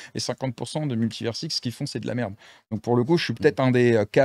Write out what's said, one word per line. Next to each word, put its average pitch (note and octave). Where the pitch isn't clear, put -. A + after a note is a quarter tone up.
et A2
cinquante B2
pour B2+
cent D3+
de B2
Multiversix, A2+
ce -
qu'ils A#2+
font, D3
c'est A#2+
de A#2+
la A#2
merde. A2
Donc G#2+
pour A#2+
le B2
coup, E3
je D#3+
suis A#2+
peut-être D3
un C3
des, A#2+
euh, G#2
K -